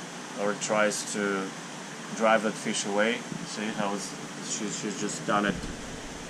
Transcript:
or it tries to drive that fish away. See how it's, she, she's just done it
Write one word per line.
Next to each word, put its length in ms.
or 120
it 80
tries 520
to 320
drive 280
that 100
fish 320
away. 320
See 180
how 280
it's, 160
she, 200
she's 320
just 260
done 180
it 100